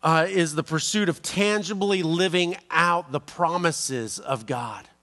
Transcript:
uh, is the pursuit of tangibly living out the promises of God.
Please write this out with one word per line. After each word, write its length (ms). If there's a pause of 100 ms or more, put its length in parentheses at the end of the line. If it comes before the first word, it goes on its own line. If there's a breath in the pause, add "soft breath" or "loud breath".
uh, 260
is 280
the 80
pursuit 440
of 140
tangibly 800
living 560 (140)
out 400
the 80
promises 960
of 300
God. 400 (160)